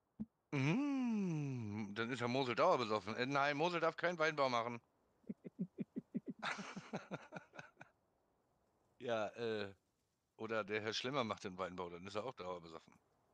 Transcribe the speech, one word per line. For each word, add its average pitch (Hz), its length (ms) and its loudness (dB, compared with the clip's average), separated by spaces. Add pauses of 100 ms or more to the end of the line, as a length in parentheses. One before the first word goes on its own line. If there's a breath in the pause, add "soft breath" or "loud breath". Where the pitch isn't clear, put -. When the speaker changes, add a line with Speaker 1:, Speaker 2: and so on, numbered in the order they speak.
(520)
Speaker 1:
Mhm, 151 1400 0
dann 117 160 0
ist 120 80 -2
ja 120 80 2
Mosel 123 280 2
dauerbesoffen. 110 600 4
Äh, 123 100 0
nein, 143 320 2
Mosel 170 220 2
darf 165 160 2
keinen 170 240 0
Weinbau 151 300 4
machen. 117 320 0 (420)
Speaker 2:
<laughs> - 1200 -8
Speaker 1:
<laughs> - 1400 -10 (1200)
Ja, 113 300 2
äh, 107 440 -2 (640)
oder 110 260 0
der 104 180 0
Herr 107 120 0
Schlemmer 127 300 0
macht 104 200 -2
den 92 140 -6
Weinbau, 90 320 -2
dann 87 160 -10
ist 101 100 -10
er 107 100 -2
auch 131 100 -6
dauerbesoffen. 85 580 -10 (400)